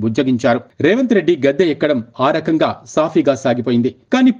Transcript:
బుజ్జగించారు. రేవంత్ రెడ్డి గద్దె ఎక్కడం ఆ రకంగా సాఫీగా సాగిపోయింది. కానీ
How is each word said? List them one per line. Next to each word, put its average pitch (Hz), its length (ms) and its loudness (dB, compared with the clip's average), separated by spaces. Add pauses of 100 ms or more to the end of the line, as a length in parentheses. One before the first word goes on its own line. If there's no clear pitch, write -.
బుజ్జగించారు. 120 560 0 (280)
రేవంత్ 240 300 2
రెడ్డి 170 180 2 (100)
గద్దె 143 300 2
ఎక్కడం 147 260 -2 (240)
ఆ - 20 2 (120)
రకంగా 156 300 0 (260)
సాఫీగా 151 400 0 (100)
సాగిపోయింది. 120 480 0 (200)
కానీ 254 260 4